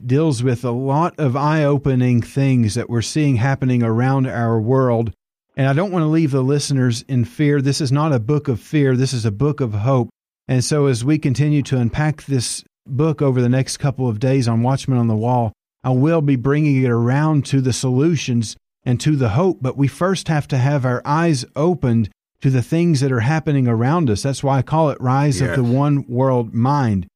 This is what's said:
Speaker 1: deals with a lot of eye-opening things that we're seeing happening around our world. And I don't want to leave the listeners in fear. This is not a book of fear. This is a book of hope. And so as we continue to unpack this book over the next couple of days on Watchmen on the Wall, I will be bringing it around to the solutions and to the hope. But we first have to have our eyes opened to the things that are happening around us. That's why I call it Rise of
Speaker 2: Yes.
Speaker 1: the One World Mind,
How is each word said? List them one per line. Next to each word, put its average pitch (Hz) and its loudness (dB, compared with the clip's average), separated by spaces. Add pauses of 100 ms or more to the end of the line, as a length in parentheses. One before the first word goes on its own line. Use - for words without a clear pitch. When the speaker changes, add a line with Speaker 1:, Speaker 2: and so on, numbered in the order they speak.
Speaker 1:
deals 131 0
with 123 -2
a 123 -4
lot 135 -2
of 135 0
eye-opening 139 2
things 127 0
that 117 -6
we're 117 0
seeing 147 0
happening 127 0
around 131 0
our 113 -2
world. 117 0 (440)
And 135 0
I 139 2
don't 175 -2
want 175 0
to 156 0
leave 156 2
the 135 2
listeners 131 0
in 123 0
fear. 147 0
This 135 -2
is 131 -2
not 147 0
a 127 2
book 143 -2
of 117 -2
fear. 139 0
This 127 0
is 117 -2
a 113 0
book 143 -2
of 113 -4
hope. 120 0 (380)
And 127 0
so 147 0
as 120 0
we 156 2
continue 147 0
to 135 -2
unpack 147 -2
this - -4 (200)
book 147 -2
over 131 2
the 120 2
next 131 -2
couple 131 -2
of 107 -4
days 131 0
on 113 0
Watchmen 131 0
on 120 2
the 113 0
Wall, 117 0 (320)
I 127 -2
will 151 2
be 143 2
bringing 139 2
it 127 2
around 135 2
to 135 0
the 127 0
solutions 131 -2 (280)
and 123 0
to 156 0
the 131 0
hope. 170 0
But 131 -4
we 139 2
first 180 -4
have 156 -2
to 143 -2
have 131 0
our 123 -2
eyes 151 0 (100)
opened 131 0 (320)
to 139 2
the 127 2
things 165 0
that 139 0
are 127 0
happening 143 0
around 127 0
us. 101 -2
That's 139 -4
why 139 0
I 127 2
call 156 0
it - -6
Rise 135 0
of 131 0
Speaker 2:
Yes. 165 -2
Speaker 1:
the 131 2
One 139 0
World 123 0
Mind, 117 0